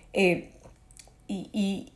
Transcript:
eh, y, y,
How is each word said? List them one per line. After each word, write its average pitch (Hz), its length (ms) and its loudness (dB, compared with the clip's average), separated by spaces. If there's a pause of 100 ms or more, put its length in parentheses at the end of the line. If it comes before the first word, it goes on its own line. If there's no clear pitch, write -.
(120)
eh, 180 400 2 (760)
y, 190 280 -8
y, 196 420 -2